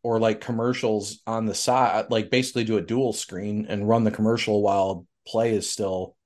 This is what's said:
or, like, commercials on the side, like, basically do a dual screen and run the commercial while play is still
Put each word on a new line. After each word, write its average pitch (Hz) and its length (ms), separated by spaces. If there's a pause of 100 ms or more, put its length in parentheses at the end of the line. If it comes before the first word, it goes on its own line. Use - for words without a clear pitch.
or, 117 160
like, 110 220
commercials 113 840
on 113 200
the 101 100
side, 120 540
like, 107 200
basically 127 340
do 110 140
a 95 40
dual 113 320
screen 104 560
and 104 180
run 113 160
the 107 80
commercial 107 500
while 98 440 (220)
play 113 260
is 98 160
still 92 460 (100)